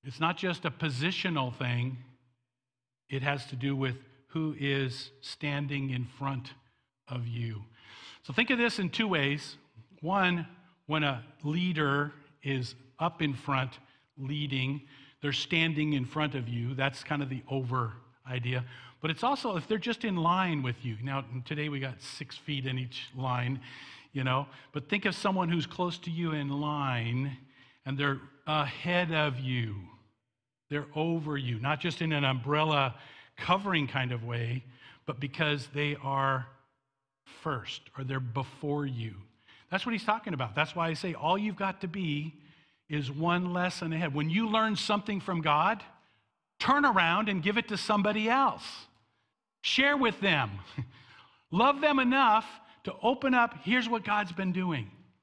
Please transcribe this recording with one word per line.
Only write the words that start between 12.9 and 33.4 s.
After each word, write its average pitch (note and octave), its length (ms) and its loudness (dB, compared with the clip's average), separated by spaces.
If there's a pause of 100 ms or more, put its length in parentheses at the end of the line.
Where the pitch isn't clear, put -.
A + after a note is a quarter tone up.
up E3 240 0
in D3 100 0
front C3 460 -2 (360)
leading, C#3 680 -2 (400)
they're C#3+ 120 -2
standing D3+ 600 2
in C3+ 120 2
front D3 300 -2
of B2 120 -2
you. A#2+ 280 -2
That's C3+ 280 0
kind C#3+ 200 -2
of C3 60 -4
the C3 200 -6
over B2 440 0 (360)
idea. B2 340 -2 (380)
But D#3+ 80 0
it's D#3+ 140 -2
also A#3+ 340 0
if D#3+ 100 -6
they're A3 120 0
just A3+ 260 -4
in G3+ 100 0
line E3+ 460 2
with B2+ 220 -2
you. A2+ 180 -4
Now, C#3 240 -4 (200)
today D3+ 220 -4
we C#3+ 120 -4
got C3 200 -6
six - 380 -12
feet C3+ 300 -4
in B2+ 100 -2
each B2+ 380 -8
line, B2+ 440 -2 (520)
you C3+ 120 -2
know. C3 240 2 (240)
But - 160 -8
think G3+ 180 0
of F#3+ 100 2
someone F#3+ 340 2
who's E3+ 160 2
close F3 340 -4
to - 120 -8
you E3 220 -2
in C#3+ 160 -2
line, C3+ 880 -2 (480)
and C3+ 120 -4
they're C#3 240 2 (240)
ahead D#3 680 0
of D3+ 280 2
you. B2 360 -2 (960)
They're D3 260 -4
over D#3 420 0
you, A#2+ 220 -2
not D3 200 0
just E3+ 220 -4
in D#3+ 100 0
an D3 120 2
umbrella C#3 720 2 (420)
covering F3+ 500 2